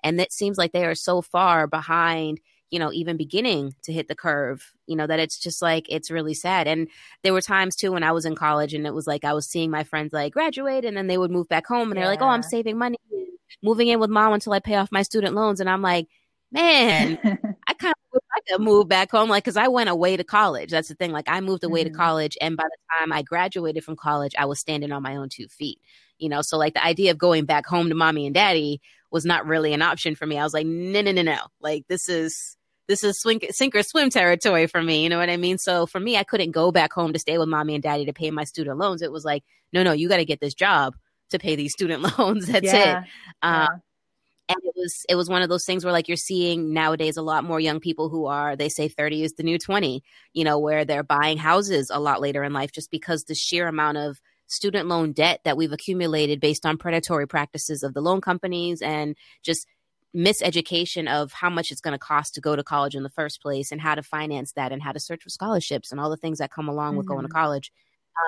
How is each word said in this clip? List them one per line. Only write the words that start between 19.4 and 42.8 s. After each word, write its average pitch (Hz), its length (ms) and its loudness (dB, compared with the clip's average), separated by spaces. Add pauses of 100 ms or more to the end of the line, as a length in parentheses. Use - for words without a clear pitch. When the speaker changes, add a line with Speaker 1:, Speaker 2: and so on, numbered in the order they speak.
Speaker 1:
'cause 208 120 -2
I 226 120 4
went 247 200 4
away 180 280 4
to - 80 -2
college. 175 460 2
That's 165 180 0
the 147 80 -14
thing. 170 160 -2
Like, 151 160 -4
I 175 120 0
moved 190 220 -2
away 165 220 0
Speaker 2:
Mm-hmm. 160 80 -6
Speaker 1:
to 156 40 -12
college. 160 440 2
And 160 160 -2
by 160 80 -2
the 160 340 -4
time 160 140 0
I 151 100 -2
graduated 170 600 -2
from 160 100 -10
college, 147 420 -2
I 143 100 2
was 143 120 -4
standing 147 320 -4
on 139 140 -6
my 135 120 -6
own 139 120 -8
two 123 180 -14
feet, 143 320 -12 (400)
you 160 100 -6
know? 147 140 0
So, 160 160 -2
like, 156 160 2
the - 100 2
idea 170 280 4
of 156 60 0
going 165 260 4
back 147 220 2
home 170 240 0
to 156 40 0
mommy 160 320 2
and 143 80 -4
daddy 160 460 2 (320)
was 160 120 0
not 170 220 0
really 156 260 2
an 147 100 2
option 165 340 0
for 156 100 -8
me. 151 100 -4
I 147 60 0
was 151 100 -2
like, 156 140 -2
No, 180 340 -2
no, 202 120 2
no, 185 100 2
no. 156 160 0 (220)
Like, 151 260 -4
this 180 220 -4
is, 160 460 -4 (320)
this 196 140 2
is 202 180 0
swing, 226 200 2 (100)
sink 269 240 0
or 208 80 4
swim 285 280 2
territory 175 560 4
for 165 160 -2
me. 160 200 2
You 165 60 2
know 170 100 2
what 175 120 0
I 175 60 0
mean? 180 220 0
So 175 280 0
for 190 140 -8
me, 226 160 -2
I 202 80 2
couldn't 175 280 -2
go 165 180 4
back 165 220 4
home 165 200 0
to 160 60 -2
stay 160 200 0
with 160 100 2
mommy 151 260 0
and 147 80 -2
daddy 147 240 -2
to 143 60 -6
pay 156 180 -4
my 151 140 -4
student 143 340 -6
loans. 180 240 -2
It 151 100 -6
was 151 120 -10
like, 147 180 -2 (300)
"No, 180 100 4
no, 180 100 4
you 156 160 0
gotta 180 160 4
get 147 160 -2
this 143 140 -4
job 160 400 2 (360)
to 190 80 -2
pay 156 180 0
these 147 160 -4
student 160 300 -4
<laughs> 180 160 -2
loans." 208 280 2
That's 190 260 2
it. - 20 6
Speaker 2:
Yeah. 185 300 4 (380)